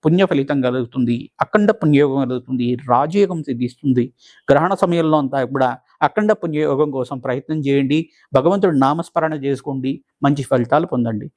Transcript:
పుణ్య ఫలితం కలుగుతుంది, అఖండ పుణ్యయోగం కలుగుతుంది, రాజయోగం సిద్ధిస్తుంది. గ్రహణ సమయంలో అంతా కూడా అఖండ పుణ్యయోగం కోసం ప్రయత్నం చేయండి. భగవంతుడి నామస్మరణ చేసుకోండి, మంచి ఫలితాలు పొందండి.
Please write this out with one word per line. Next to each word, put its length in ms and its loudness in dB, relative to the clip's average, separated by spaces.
పుణ్య 280 4
ఫలితం 340 -2
కలుగుతుంది, 500 -2
అఖండ 260 2
పుణ్యయోగం 440 2
కలుగుతుంది, 440 -4
రాజయోగం 560 0
సిద్ధిస్తుంది. 560 -2
గ్రహణ 220 4
సమయంలో 400 2
అంతా 160 -2
కూడా 160 2
అఖండ 240 0
పుణ్యయోగం 560 0
కోసం 280 -6
ప్రయత్నం 420 -4
చేయండి. 320 2
భగవంతుడి 480 2
నామస్మరణ 480 -2
చేసుకోండి, 480 -4
మంచి 240 0
ఫలితాలు 420 0
పొందండి. 440 -4